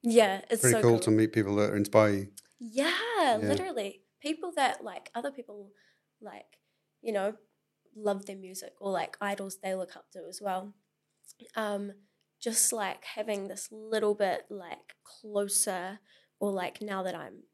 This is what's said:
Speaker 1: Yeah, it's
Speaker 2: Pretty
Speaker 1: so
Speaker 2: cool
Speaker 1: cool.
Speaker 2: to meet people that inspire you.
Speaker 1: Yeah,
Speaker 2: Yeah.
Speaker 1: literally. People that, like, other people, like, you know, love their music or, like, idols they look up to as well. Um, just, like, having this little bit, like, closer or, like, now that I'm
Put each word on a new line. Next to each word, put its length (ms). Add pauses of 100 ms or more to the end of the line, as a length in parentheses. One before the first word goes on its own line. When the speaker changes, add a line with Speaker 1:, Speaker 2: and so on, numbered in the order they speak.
Speaker 1:
Yeah, 480
it's 120
Speaker 2:
Pretty 140
Speaker 1:
so 60
Speaker 2:
cool 100
Speaker 1:
cool. 80
Speaker 2:
to 100
meet 220
people 240
that 180
inspire 380
you. 160 (300)
Speaker 1:
Yeah, 340 (260)
Speaker 2:
Yeah. 240
Speaker 1:
literally. 600 (180)
People 320
that, 320
like, 300
other 160
people, 420 (480)
like, 380 (440)
you 100
know, 240 (600)
love 300
their 100
music 440
or, 120
like, 280
idols 420
they 120
look 220
up 160
to 160
as 120
well. 340 (840)
Um, 360 (480)
just, 320
like, 320
having 440
this 240
little 420
bit, 360
like, 440 (100)
closer 960 (420)
or, 120
like, 280
now 220
that 120
I'm 280 (120)